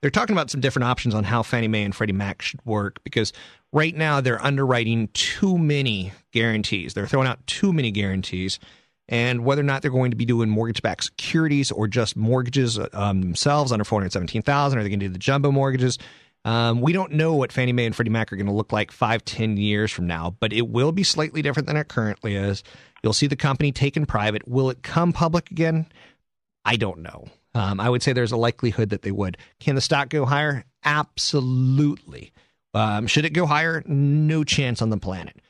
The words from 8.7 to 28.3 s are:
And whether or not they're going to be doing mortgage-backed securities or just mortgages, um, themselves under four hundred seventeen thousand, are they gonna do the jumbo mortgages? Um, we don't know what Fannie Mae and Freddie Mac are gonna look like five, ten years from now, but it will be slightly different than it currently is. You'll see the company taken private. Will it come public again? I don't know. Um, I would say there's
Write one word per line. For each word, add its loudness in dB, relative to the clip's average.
And 0
whether 2
or 0
not 0
they're 0
going 2
to -2
be -2
doing 2
mortgage-backed -2
securities 0
or 0
just -2
mortgages, 0
um, 0
themselves 2
under 0
four 0
hundred -4
seventeen -4
thousand, 2
are 0
they -2
gonna -2
do -4
the -8
jumbo 2
mortgages? 2
Um, 2
we 2
don't -2
know 2
what 0
Fannie 0
Mae 2
and -2
Freddie -2
Mac 0
are -8
gonna 0
look -2
like 0
five, 0
ten -2
years 0
from -4
now, -4
but -2
it 0
will 0
be 0
slightly -2
different -2
than -2
it -2
currently -2
is. -2
You'll 2
see 2
the 0
company 0
taken 0
private. -2
Will 2
it -8
come 2
public 0
again? 0
I 2
don't -2
know. -16
Um, 0
I 2
would 2
say 2
there's 0